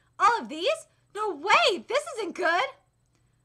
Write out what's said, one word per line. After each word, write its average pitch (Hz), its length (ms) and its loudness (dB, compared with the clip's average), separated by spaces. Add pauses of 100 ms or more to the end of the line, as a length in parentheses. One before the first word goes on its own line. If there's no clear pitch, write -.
(180)
all 415 220 4
of 226 80 -8
these? 381 380 -2 (280)
No 415 200 -4
way, 415 540 2
this 587 160 -2 (120)
isn't 392 180 -6
good. 349 300 0 (800)